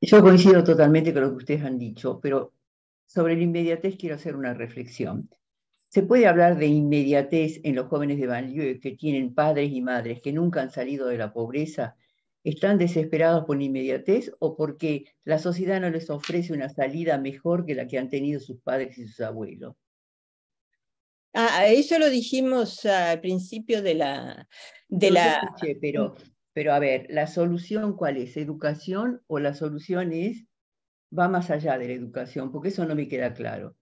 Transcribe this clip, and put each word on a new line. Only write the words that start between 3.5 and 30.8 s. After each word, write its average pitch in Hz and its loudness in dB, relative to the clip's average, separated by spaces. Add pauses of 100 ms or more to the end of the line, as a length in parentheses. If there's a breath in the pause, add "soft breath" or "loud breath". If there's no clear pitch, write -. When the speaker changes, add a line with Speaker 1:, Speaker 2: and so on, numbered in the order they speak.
Speaker 1:
quiero 160 -6
hacer 147 -10
una 131 -6
reflexión. 117 -10 (600)
¿Se 196 2
puede 226 6
hablar 175 6
de 151 2
inmediatez 147 2
en 143 -2
los 127 -4
jóvenes 143 -2
de 131 -2
banlieue 131 -4
que 131 -10
tienen 135 -4
padres 147 0
y 127 -6
madres 120 -6
que 139 -6
nunca 165 0
han 131 -6
salido 135 -6
de 123 -4
la 107 -6
pobreza? 127 -6 (480)
¿Están 190 0
desesperados 165 0
por 147 -2
la 139 -4
inmediatez 135 -2
o 160 -4
porque 151 -4 (180 soft breath)
la 156 0
sociedad 180 -2
no 185 -4
les 165 -6
ofrece 165 -6
una 143 -6
salida 147 -2
mejor 135 -4
que 151 -6
la 127 -8
que 131 -6
han 127 -6
tenido 143 -4
sus 127 -16
padres 127 -6
y 120 -16
sus 110 -12
abuelos? 113 -10 (1600)
Speaker 2:
Ah, 214 2
eso 285 4
lo 311 6
dijimos 254 -2
al 175 2
principio 185 -4
de 180 0
la, 139 -6 (400 loud breath)
de 190 2
Speaker 1:
Yo 190 8
Speaker 2:
la 170 6
Speaker 1:
escuché, 147 -4
pero, 143 -4 (380)
pero 147 0
a 143 4
ver, 135 0
¿la 151 -2
solución 180 -2
cuál 143 -4
es? 123 -8
¿Educación 156 -6
o 151 -4
la 143 -2
solución 160 -6
es, 196 -6 (720)